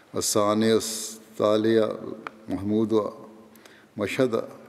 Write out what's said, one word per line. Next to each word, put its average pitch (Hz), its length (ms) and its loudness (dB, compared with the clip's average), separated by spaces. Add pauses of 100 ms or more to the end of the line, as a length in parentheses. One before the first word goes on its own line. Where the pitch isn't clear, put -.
(120)
असानियस 107 760 2 (440)
तालिया 110 540 4 (640)
महमूद 104 400 0
व 110 80 4 (960)
मशहद 113 380 -2 (340)